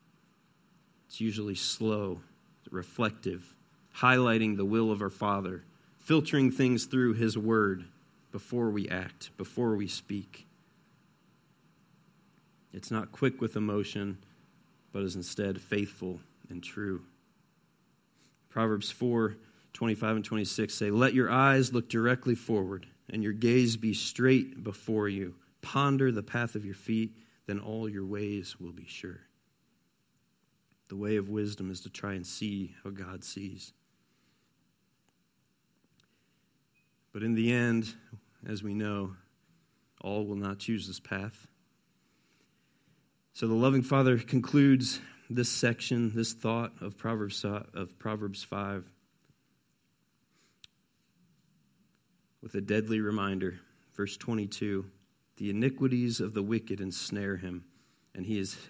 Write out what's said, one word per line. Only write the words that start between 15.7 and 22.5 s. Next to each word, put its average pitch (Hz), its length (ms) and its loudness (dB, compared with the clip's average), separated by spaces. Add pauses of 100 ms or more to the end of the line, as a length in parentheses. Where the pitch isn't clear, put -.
and 87 120 -10
true. 95 400 -6 (1500)
Proverbs 110 400 0
four 117 460 0 (360)
twenty-five 110 440 0
and 107 80 -2
twenty-six 107 500 -2
say, 104 160 -2
"Let 117 240 4
your 120 160 4
eyes 135 420 6
look 120 160 0
directly 120 460 2
forward, 98 520 -2 (220)